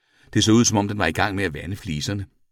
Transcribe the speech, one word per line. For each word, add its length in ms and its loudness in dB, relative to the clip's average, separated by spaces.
Det 100 4
så 80 6
ud, 140 6
som 120 2
om 100 0
den 100 -6
var 80 0
i 60 0
gang 240 -2
med 80 -4
at 100 -4
vande 220 -10
fliserne. 500 -6